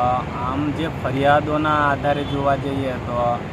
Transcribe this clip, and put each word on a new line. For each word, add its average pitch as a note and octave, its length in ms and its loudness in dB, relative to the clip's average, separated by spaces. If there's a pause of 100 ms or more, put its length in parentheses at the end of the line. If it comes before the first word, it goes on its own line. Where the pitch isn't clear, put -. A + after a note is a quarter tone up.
(520)
આમ D3 200 -2
જે D#3 160 -2
ફરિયાદોના D3 1040 2
આધારે C#3+ 320 0
જોવા C#3 320 0
જઈએ C3+ 360 -2
તો, A#2+ 480 -2 (140)